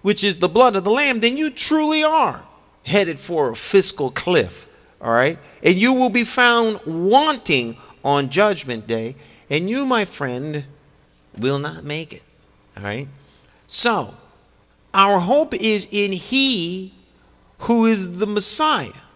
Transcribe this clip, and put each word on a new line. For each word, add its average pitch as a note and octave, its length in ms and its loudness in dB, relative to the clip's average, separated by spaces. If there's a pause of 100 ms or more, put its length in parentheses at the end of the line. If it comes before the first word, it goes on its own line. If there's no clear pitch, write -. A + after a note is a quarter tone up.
which G3+ 220 2
is F3+ 160 -2
the F3 80 2
blood A3 260 6
of G3 80 -2
the G3+ 80 -2
Lamb, B3+ 300 0
then A#3+ 160 0
you D#4 140 -4
truly D#4 520 0
are C#4+ 400 0 (420)
headed E3+ 360 0
for D3+ 300 -2
a A#2 60 -10
fiscal D#3 540 0
cliff, - 580 0 (320)
all A#2 120 -2
right? D3+ 260 2 (240)
And F3+ 140 4
you A#3+ 160 2
will B3+ 180 2
be A#3 140 0
found A#3 600 2
wanting E3+ 920 0 (280)
on C#3 240 0
Judgment C#3+ 600 -2
Day, A#2 260 -4 (360)
and E3 180 -2
you, C4+ 160 -4
my A#3+ 220 0
friend, C#3 580 -8 (760)
will C3+ 200 -2
not D3 260 -10
make D3+ 300 -10
it, - 80 -20 (540)
all G2+ 80 -14
right? A#2 220 -8 (600)
So, G3+ 480 0 (800)
our G3 260 4
hope C#4 320 0
is G#3+ 400 0
in G3+ 200 0
He F#3+ 840 0 (640)
who A#3 260 0
is F#3 340 0
the G3+ 80 -2
Messiah. G#3 640 2 (280)